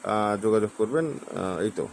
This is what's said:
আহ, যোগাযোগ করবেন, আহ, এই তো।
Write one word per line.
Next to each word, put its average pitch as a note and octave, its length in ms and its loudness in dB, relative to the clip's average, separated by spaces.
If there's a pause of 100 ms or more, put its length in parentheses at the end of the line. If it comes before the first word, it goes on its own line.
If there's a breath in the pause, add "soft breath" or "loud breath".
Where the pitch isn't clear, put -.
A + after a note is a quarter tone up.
আহ, G#2 380 0
যোগাযোগ G#2+ 360 4
করবেন, C3 280 0
আহ, F#2 560 -4
এই G#2 140 0
তো। C#2 180 -2